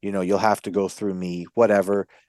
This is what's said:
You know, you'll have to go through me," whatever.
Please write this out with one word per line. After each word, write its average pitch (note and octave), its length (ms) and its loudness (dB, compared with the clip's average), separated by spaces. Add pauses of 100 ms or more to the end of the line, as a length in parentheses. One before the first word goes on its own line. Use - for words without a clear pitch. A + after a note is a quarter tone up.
You G2+ 120 -6
know, G2 80 -2
you'll F#2 160 2
have G#2 240 2
to G#2 100 -8
go F#2+ 160 0
through G2 260 -6
me," F2+ 320 -8 (100)
whatever. G2+ 520 2 (220)